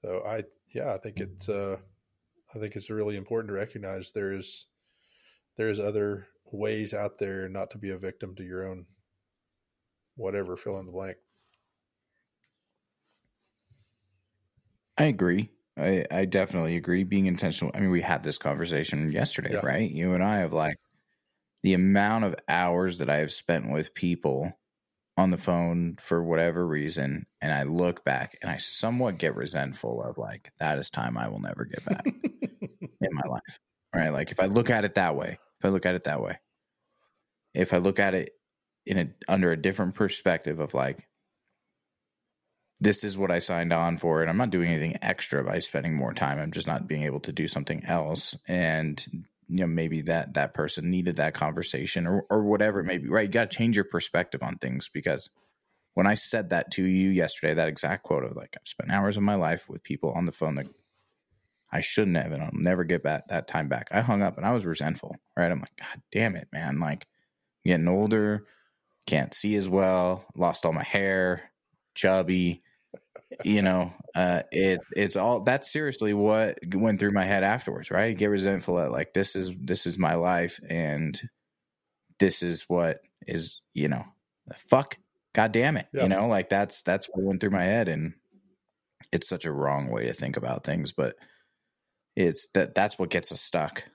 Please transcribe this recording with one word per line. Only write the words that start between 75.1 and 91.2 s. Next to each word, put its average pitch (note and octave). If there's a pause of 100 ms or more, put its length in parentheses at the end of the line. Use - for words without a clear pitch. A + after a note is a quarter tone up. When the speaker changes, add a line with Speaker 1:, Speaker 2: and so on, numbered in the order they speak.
Speaker 2:
all, G#2
that's B2
seriously C3+
what G#2+ (120)
went G2+
through G2+
my F#2+
head G2
afterwards, -
right? G#2+
Get G2+
resentful F#2+
at, C#2+
like, C2
this F#2+
is, F#2
this F2
is E2+
my E2
life, E2+ (100)
and D#2 (1000)
this F#2+
is F2
what E2+ (260)
is, E2 (140)
you D2
know, C2+ (500)
fuck, - (360)
God A2
damn B2
it. -
Speaker 1:
Yeah. C3+
Speaker 2:
You F#2+
know, F#2+
like, G2
that's, G2+
that's -
what F#2+
went F#2+
through G#2+
my F#2+
head, G#2
and D#2 (1000)
it's -
such F#2
a D#2+
wrong C#2+
way A1+
to A#1
think -
about B1
things, D2+
but C2 (1000)